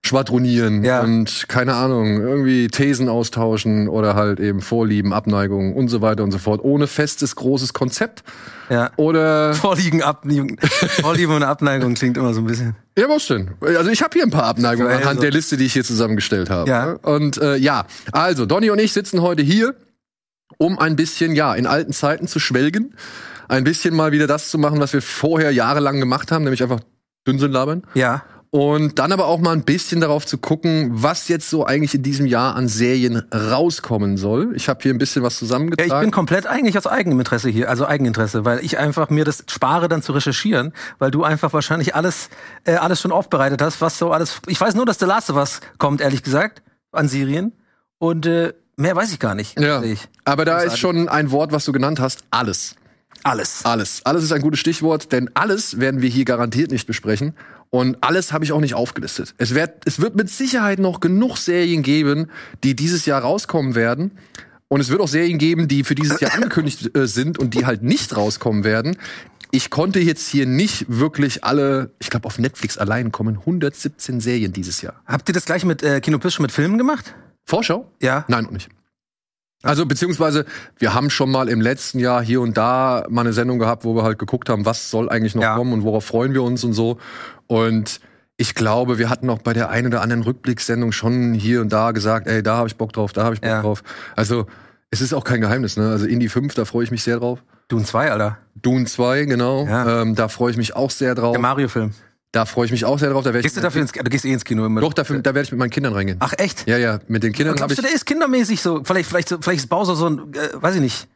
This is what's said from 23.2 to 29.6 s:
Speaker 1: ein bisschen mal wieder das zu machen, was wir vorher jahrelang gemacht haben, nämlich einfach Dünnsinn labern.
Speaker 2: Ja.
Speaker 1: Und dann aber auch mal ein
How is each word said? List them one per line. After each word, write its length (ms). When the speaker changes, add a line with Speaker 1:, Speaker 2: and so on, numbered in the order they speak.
Speaker 1:
ein 160
bisschen 320
mal 160
wieder 160
das 220
zu 80
machen, 220
was 140
wir 80
vorher 500
jahrelang 480
gemacht 320
haben, 120
nämlich 200
einfach 160
Dünnsinn 240
labern. 320
Speaker 2:
Ja. 300
Speaker 1:
Und 480
dann 120
aber 140
auch 140
mal 120
ein 120